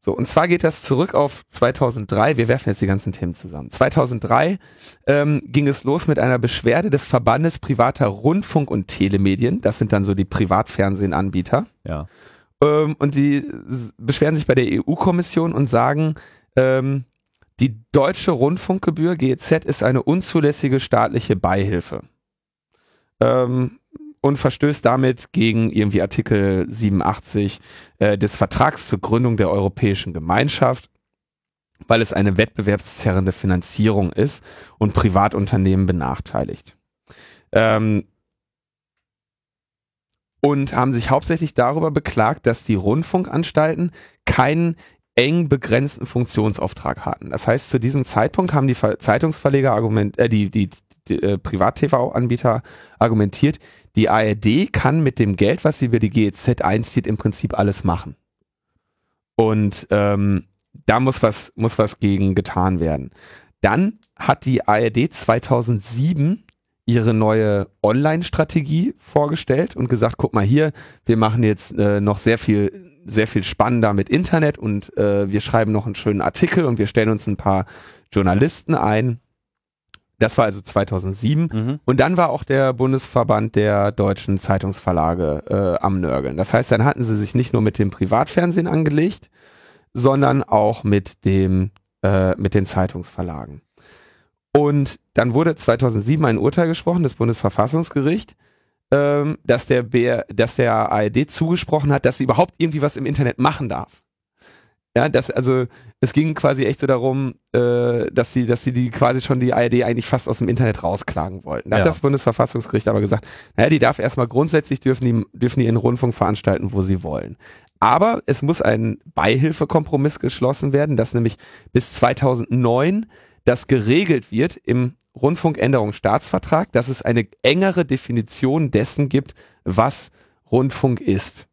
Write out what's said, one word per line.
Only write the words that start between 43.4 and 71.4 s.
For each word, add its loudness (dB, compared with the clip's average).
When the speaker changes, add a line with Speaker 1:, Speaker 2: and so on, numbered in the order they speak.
Speaker 1:
keinen 0
eng 2
begrenzten 0
Funktionsauftrag -4
hatten. -8
Das -6
heißt, 0
zu 0
diesem -2
Zeitpunkt -2
haben 2
die 2
Ver-, -2
Zeitungsverleger 2
argument-, 0
äh, 4
die, 2
die, 0
die, -2
äh, 0
Privat-T-V-Anbieter 0
argumentiert, 2
die 4
A 4
R 2
D 2
kann 0
mit -2
dem 2
Geld, 0
was 0
sie 0
über 2
die 2
G 2
E -2
Z -2
einzieht, -2
im -2
Prinzip -4
alles 0
machen. -4
Und, 2
ähm, 2
da 2
muss 0
was, -2
muss -2
was 0
gegen 2
getan 0
werden. -4
Dann 0
hat -2
die 0
A 4
R 0
D 0
zweitausendsieben 0
ihre 2
neue 2
Online-Strategie 0
vorgestellt 0
und -4
gesagt, 0
"Guck -2
mal 4
hier, 4
wir 4
machen 2